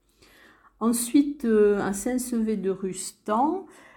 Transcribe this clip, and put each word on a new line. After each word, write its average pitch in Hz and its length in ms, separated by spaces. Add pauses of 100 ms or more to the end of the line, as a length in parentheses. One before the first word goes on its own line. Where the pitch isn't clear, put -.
(800)
Ensuite, 285 640
euh, 208 340
à 196 140
Saint-Sevé 226 640
de 185 120
Rustan, 214 960 (320)